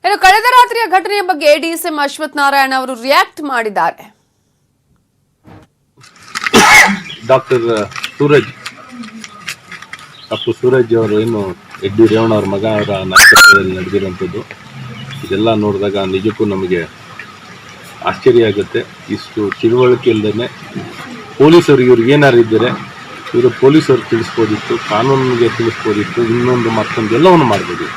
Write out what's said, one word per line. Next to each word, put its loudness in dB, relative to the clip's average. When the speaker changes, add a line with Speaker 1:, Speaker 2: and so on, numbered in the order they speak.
Speaker 1:
ಇನ್ನು 0
ಕಳೆದ 4
ರಾತ್ರಿಯ 4
ಘಟನೆಯ 0
ಬಗ್ಗೆ 2
ಡಿ -4
ಸಿ -8
ಎಂ -6
ಅಶ್ವತ್ಥನಾರಾಯಣ -2
ಅವರು -4
ರಿಯಾಕ್ಟ್ -2
ಮಾಡಿದ್ದಾರೆ. -4
Speaker 2:
ಡಾಕ್ಟರ್ 0
ಸೂರಜ್, 2
ಡಾಕ್ಟರ್ -6
ಸೂರಜ್ 0
ಅವರು 0
ಏನು -4
ಯಡ್ಡಿ 2
ರೇವಣ್ಣ 2
ಅವ್ರ 0
ಮಗ -4
ಅವರ -2
ನಾಯಕತ್ವದಲ್ಲಿ 4
ನಡೆದಿರುವಂಥದ್ದು, -6
ಇದೆಲ್ಲ 0
ನೋಡಿದಾಗ -2
ನಿಜಕ್ಕೂ -2
ನಮಗೆ -2
ಆಶ್ಚರ್ಯ 2
ಆಗುತ್ತೆ. -4
ಇಷ್ಟು -6
ತಿಳುವಳಿಕೆ 2
ಇಲ್ದೇನೆ -2
ಪೊಲೀಸರು 6
ಇವ್ರಿಗೆ 4
ಏನಾರು 4
ಇದ್ದರೆ 0
ಇವರು 4
ಪೊಲೀಸರು 2
ತಿಳಿಸ್ಬೋದಿತ್ತು, -4
ಕಾನೂನಿಗೆ 0
ತಿಳಿಸ್ಬೋದಿತ್ತು, -4
ಇನ್ನೊಂದು 0
ಮತ್ತೊಂದು -4
ಎಲ್ಲವನ್ನು 4
ಮಾಡ್ಬೋದು. -4